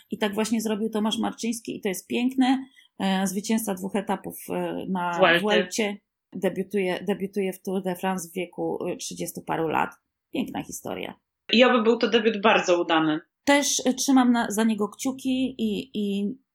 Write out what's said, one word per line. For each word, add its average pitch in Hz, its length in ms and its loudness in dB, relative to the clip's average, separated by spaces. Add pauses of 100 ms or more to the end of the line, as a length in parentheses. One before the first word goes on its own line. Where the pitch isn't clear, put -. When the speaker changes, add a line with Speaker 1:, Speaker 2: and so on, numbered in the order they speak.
(100)
Speaker 1:
I 208 80 -8
tak 202 160 0
właśnie 220 260 0
zrobił 220 300 -2
Tomasz 220 280 0
Marczyński 214 580 -4
i - 40 -10
to - 80 -2
jest 180 180 -6
piękne. 262 580 2 (340)
E, 190 280 2
zwycięzca 208 480 -2
dwóch 190 220 -6
etapów, 190 420 -4 (120)
e, 180 380 -4
na 175 300 -2
Speaker 2:
Vuelty. 175 240 6
Speaker 1:
Vuelcie. 208 540 0 (360)
Debiutuje, 185 760 -2
debiutuje 190 440 -2
w - 100 -14
Tour 190 200 -4
de 185 140 -4
France 185 320 -4
w - 60 -20
wieku, 170 520 -4
e, 180 100 -4
trzydziestu 175 460 -10
paru 160 260 -2
lat. 147 220 0 (420)
Piękna - 300 -6
historia. - 520 -10 (380)
Speaker 2:
I 240 120 8
oby 247 180 4
był 233 160 4
to 233 120 2
debiut 214 320 2
bardzo 185 400 4
udany. 156 380 2 (240)
Speaker 1:
Też, 285 420 2
e, 254 80 2
trzymam 254 380 4
na, 233 180 2
za 208 140 0
niego 208 240 0
kciuki 262 680 -4
i, 220 360 -2
i 202 400 -2 (200)